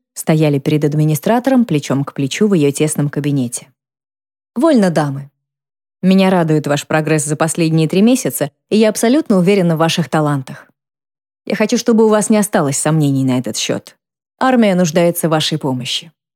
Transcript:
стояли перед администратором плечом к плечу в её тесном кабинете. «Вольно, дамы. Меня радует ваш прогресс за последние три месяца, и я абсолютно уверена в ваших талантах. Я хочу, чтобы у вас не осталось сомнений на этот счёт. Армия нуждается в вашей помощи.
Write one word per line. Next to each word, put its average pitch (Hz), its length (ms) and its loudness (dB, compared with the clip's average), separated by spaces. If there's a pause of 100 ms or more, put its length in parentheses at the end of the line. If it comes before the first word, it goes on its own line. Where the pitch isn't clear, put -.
(140)
стояли 156 440 0
перед 151 280 0
администратором 196 800 0
плечом 139 380 -2
к - 100 -16
плечу 143 340 -2
в 202 60 0
её 143 180 2
тесном 151 380 -2
кабинете. 143 580 -4 (880)
«Вольно, 247 320 2
дамы. 143 420 -4 (680)
Меня 190 300 4
радует 160 360 0
ваш 143 200 -4
прогресс 151 400 -2
за 151 100 -4
последние 160 500 0
три 170 140 0
месяца, 226 500 0 (200)
и 214 80 2
я 214 100 4
абсолютно 233 480 0
уверена 175 400 2
в 151 40 0
ваших 165 280 0
талантах. 147 560 -4 (840)
Я 208 60 -4
хочу, 214 220 0
чтобы 226 260 2
у 220 60 4
вас 208 180 0
не 214 80 2
осталось 180 400 0
сомнений 147 480 0
на 127 140 0
этот 117 180 -6
счёт. - 400 -8 (420)
Армия 240 360 2
нуждается 170 540 0
в - 20 -2
вашей 156 260 -2
помощи. 135 560 -6 (240)